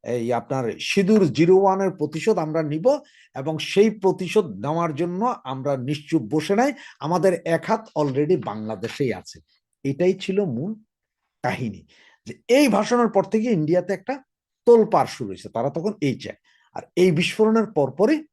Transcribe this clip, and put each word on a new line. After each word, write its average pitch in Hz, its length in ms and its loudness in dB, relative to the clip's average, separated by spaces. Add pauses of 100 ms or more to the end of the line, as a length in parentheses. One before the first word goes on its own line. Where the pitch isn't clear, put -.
এই 120 300 -4
আপনার 120 480 -4
সিঁদুর 196 520 2
জিরো 170 240 6
ওয়ানের 190 340 2
প্রতিশোধ 160 480 -2
আমরা 156 240 -2
নিব 160 360 0 (360)
এবং 147 240 -6
সেই 208 320 2
প্রতিশোধ 185 560 0 (120)
নেওয়ার 156 360 -4
জন্য 175 400 -4 (100)
আমরা 135 320 -4
নিশ্চুপ 143 460 -4
বসে 151 340 -2
নাই, 269 160 2 (280)
আমাদের 175 320 2 (120)
এক 165 200 -2
হাত - 240 -4 (100)
already 147 460 0
বাংলাদেশেই 110 720 -6
আছে। - 260 -18 (440)
এটাই 180 300 0
ছিল 190 300 -4
মূল 160 300 -6 (680)
কাহিনী, 104 420 -6 (420)
যে 214 80 -14 (140)
এই 277 200 6
ভাষণের 220 400 2
পর 190 160 0
থেকে 220 260 -2
ইন্ডিয়াতে 175 420 0
একটা 262 300 -8 (440)
তোলপাড় 208 400 6
শুরু 113 220 -10
হয়েছে, 95 200 -12
তারা 120 220 -2
তখন 175 300 -4
এই 139 180 -2
চায়। - 180 -14 (360)
আর - 100 -12 (140)
এই 185 140 6
বিস্ফোরণের 214 560 2
পরপরই 208 680 0